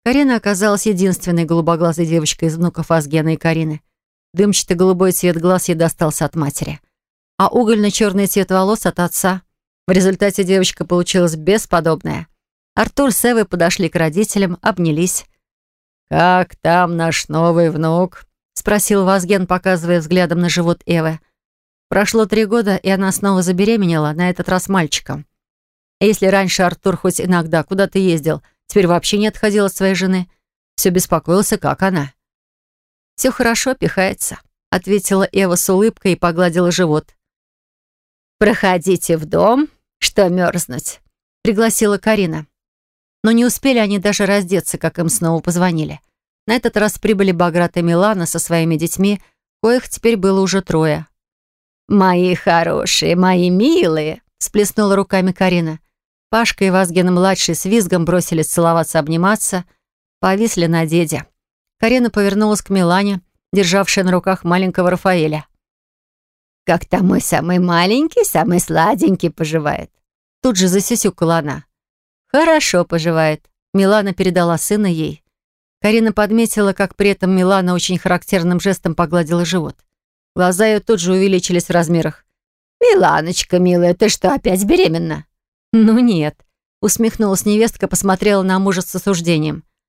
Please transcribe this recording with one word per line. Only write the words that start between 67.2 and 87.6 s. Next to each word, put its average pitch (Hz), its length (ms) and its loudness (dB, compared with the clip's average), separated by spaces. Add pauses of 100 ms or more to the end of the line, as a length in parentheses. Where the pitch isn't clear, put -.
самый 175 380 -2
маленький, 190 640 0
самый 170 360 0
сладенький 175 720 0
поживает?» 156 600 -6 (520)
Тут 247 140 2
же 185 120 2
засюсюкала 180 680 0
она. 147 260 -8 (640)
«Хорошо 302 560 2
поживает». 160 640 -2 (260)
Милана 196 400 2
передала 175 460 0
сына 208 280 -2
ей. 156 360 -4 (580)
Карина 220 320 2
подметила, 208 600 0
как 190 240 -4
при 202 140 2
этом 185 240 -2
Милана 185 380 2
очень 180 260 -2
характерным 180 600 0
жестом 180 340 -2
погладила 170 500 -2
живот. 165 320 -4 (580)
Глаза 180 320 2
ее 214 140 2
тут 214 200 0
же 180 120 -2
увеличились 190 540 0
в - 40 -10
размерах. 165 540 0 (560)
«Миланочка, 180 800 2
милая, 175 360 4
ты 208 140 2
что, - 260 0
опять 190 300 -2
беременна?» 165 640 0 (460)
«Ну 220 260 6
нет», 175 380 0 (440)
усмехнулась 214 680 0
невестка, 208 420 0